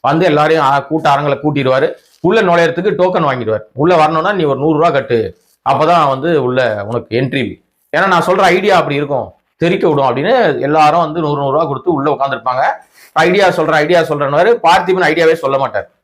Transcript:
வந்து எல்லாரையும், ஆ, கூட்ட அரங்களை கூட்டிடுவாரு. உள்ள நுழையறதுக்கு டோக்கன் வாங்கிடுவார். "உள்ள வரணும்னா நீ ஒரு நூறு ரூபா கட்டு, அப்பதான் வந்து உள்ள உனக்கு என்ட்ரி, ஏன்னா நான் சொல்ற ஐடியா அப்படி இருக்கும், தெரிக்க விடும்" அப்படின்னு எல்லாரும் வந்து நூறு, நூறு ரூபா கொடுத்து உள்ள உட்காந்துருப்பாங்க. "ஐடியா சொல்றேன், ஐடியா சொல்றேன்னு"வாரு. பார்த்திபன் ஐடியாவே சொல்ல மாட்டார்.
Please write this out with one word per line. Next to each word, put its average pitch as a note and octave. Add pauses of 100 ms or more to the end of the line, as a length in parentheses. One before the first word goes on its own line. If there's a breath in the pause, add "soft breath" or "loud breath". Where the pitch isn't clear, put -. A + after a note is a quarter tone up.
வந்து D#3+
எல்லாரையும், D3+
ஆ, C#3
கூட்ட D#3
அரங்களை C#3
கூட்டிடுவாரு. C#3 (280 soft breath)
உள்ள G#3+
நுழையறதுக்கு F3
டோக்கன் F3
வாங்கிடுவார். A2 (120)
"உள்ள E3
வரணும்னா D#3+
நீ F3+
ஒரு C3+
நூறு D#3
ரூபா D#3
கட்டு, A#2 (320)
அப்பதான் D#3
வந்து C#3
உள்ள B2
உனக்கு A#2+
என்ட்ரி, C3 (340)
ஏன்னா F#3
நான் F3
சொல்ற F#3
ஐடியா G3
அப்படி D3
இருக்கும், C#3 (300)
தெரிக்க F3+
விடும்" D3
அப்படின்னு C#3+
எல்லாரும் D3+
வந்து D#3+
நூறு, D3
நூறு C#3
ரூபா D#3
கொடுத்து D3+
உள்ள C#3+
உட்காந்துருப்பாங்க. C3 (500 soft breath)
"ஐடியா F3+
சொல்றேன், D#3+
ஐடியா D#3+
சொல்றேன்னு"வாரு. D#3
பார்த்திபன் F3+
ஐடியாவே D#3+
சொல்ல C#3
மாட்டார். A#2+ (120)